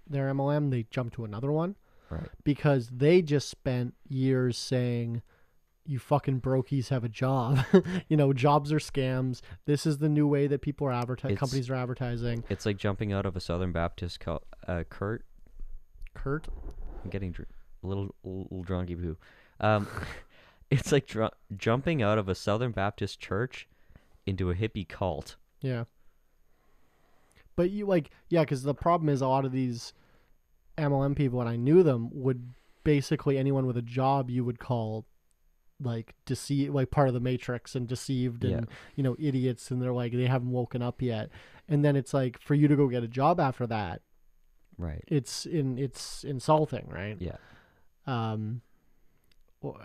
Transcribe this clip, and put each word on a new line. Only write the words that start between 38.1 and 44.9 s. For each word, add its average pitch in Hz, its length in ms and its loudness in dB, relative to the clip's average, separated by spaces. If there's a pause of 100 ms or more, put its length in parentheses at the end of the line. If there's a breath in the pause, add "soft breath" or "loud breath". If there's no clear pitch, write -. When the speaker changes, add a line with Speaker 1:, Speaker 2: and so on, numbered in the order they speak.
Speaker 1:
and, - 80 2 (160)
Speaker 2:
Yeah. - 80 -16 (200 loud breath)
Speaker 1:
you 139 80 -2
know, 123 140 0
idiots, 127 540 -2
and 127 100 -2
they're 127 120 -2
like, 120 180 -2
they 123 160 0
haven't 127 240 0
woken 123 300 -2
up 120 200 -4
yet. 117 280 -2 (400 loud breath)
And 147 140 4
then 143 120 6
it's 135 180 -2
like, 131 280 0
for - 140 0
you 147 120 6
to 147 80 8
go 139 140 6
get 120 140 0
a 117 40 -4
job 135 320 2
after 127 280 0
that, 107 340 -4 (760)
Speaker 2:
Right. 82 300 -6